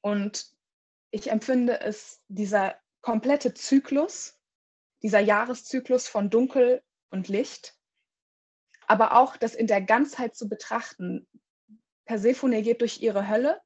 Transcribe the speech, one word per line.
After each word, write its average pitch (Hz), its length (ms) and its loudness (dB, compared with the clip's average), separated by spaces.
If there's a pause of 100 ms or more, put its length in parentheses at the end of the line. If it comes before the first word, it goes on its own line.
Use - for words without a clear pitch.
Und 208 540 -4 (560)
ich - 200 -8
empfinde 240 500 0
es, - 480 -10
dieser 196 500 -2 (220)
komplette 240 540 0
Zyklus, - 840 0 (640)
dieser 208 180 4
Jahreszyklus 240 880 0
von 202 220 -2
Dunkel 254 520 4 (280)
und 190 180 -6
Licht, - 460 -4 (1120)
aber 214 300 4
auch 262 200 4
das 226 180 -4
in 233 120 -2
der 202 160 2
Ganzheit 240 520 0
zu 214 140 -12
betrachten. 202 760 -8 (800)
Persephone 226 580 0
geht 233 180 0
durch 233 200 -2
ihre 202 280 -2
Hölle 262 380 0